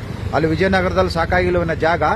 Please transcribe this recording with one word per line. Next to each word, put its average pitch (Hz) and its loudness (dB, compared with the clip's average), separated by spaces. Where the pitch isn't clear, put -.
ಅಲ್ಲಿ 156 2
ವಿಜಯನಗರದಲ್ಲಿ 185 0
ಸಾಕಾಗಿಲ್ಲ 180 0
ಇವನ 165 -2
ಜಾಗ, 160 0